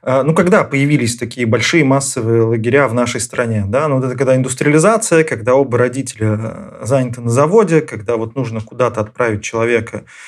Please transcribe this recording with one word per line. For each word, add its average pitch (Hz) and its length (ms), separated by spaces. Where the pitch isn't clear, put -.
э, 131 200
ну, 156 120
когда 180 300
появились 139 520
такие 120 300
большие 123 380
массовые 123 580
лагеря 120 460
в 117 60
нашей 120 260
стране, 110 460
да? 139 220
Ну, 135 80
вот 127 100
это 127 100
когда 131 200
индустриализация, 160 880
когда 123 300
оба 131 240
родителя, 117 1040
э, 110 40
заняты 123 340
на 120 100
заводе, 160 520
когда 117 340
вот 113 200
нужно 113 260
куда-то 113 400
отправить 107 400
человека, 113 640